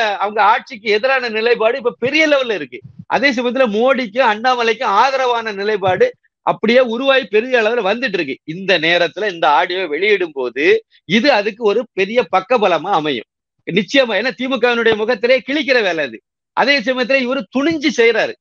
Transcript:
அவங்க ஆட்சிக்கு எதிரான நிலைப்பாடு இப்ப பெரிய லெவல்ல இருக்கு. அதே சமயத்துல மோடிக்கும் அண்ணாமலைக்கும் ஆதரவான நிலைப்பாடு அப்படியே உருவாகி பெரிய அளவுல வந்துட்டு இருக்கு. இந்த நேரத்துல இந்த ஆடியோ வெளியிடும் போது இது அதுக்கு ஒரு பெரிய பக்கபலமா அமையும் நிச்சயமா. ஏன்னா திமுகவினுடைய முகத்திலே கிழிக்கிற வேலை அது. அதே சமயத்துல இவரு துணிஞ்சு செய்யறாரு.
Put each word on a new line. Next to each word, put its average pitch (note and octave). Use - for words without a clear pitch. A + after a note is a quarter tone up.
அவங்க G#3
ஆட்சிக்கு A3+
எதிரான B3
நிலைப்பாடு A3
இப்ப A#3+
பெரிய C#4
லெவல்ல B3+
இருக்கு. B2
அதே A#3
சமயத்துல B3
மோடிக்கும் A#3+
அண்ணாமலைக்கும் A3+
ஆதரவான A#3+
நிலைப்பாடு G3
அப்படியே A3+
உருவாகி C4
பெரிய A#3+
அளவுல A3+
வந்துட்டு G#3+
இருக்கு. C#3
இந்த F3+
நேரத்துல F3
இந்த E3+
ஆடியோ F3+
வெளியிடும் F3
போது B2+
இது A3+
அதுக்கு G#3
ஒரு G3+
பெரிய G3+
பக்கபலமா F#3+
அமையும் D3+
நிச்சயமா. A3+
ஏன்னா A#3
திமுகவினுடைய A#3+
முகத்திலே A#3+
கிழிக்கிற C4+
வேலை E3
அது. A2
அதே B3
சமயத்துல B3+
இவரு B3+
துணிஞ்சு D4
செய்யறாரு. A3